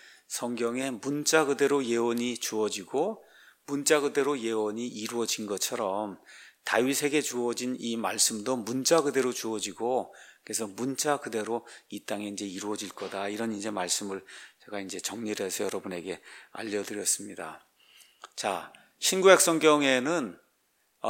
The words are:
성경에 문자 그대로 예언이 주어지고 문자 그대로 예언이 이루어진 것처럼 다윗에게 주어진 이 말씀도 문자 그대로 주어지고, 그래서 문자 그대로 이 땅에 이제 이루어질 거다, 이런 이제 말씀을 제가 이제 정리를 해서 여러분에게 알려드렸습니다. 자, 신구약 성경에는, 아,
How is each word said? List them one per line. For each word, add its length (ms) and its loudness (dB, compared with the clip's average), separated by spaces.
성경에 640 -2
문자 520 2
그대로 400 4
예언이 540 2
주어지고 840 -2
문자 320 4
그대로 400 2
예언이 480 -2
이루어진 600 -4
것처럼 760 -2
다윗에게 580 2
주어진 600 -2
이 160 -2
말씀도 640 0
문자 420 2
그대로 320 2
주어지고, 840 -2
그래서 220 -4
문자 500 -2
그대로 500 -4
이 160 -10
땅에 240 -4
이제 180 -6
이루어질 440 -6
거다, 380 -6
이런 240 -2
이제 180 -4
말씀을 540 -4
제가 160 -8
이제 200 -8
정리를 440 -6
해서 200 -4
여러분에게 560 -6
알려드렸습니다. 1120 -4
자, 360 -4
신구약 420 8
성경에는, 960 4
아, 100 -2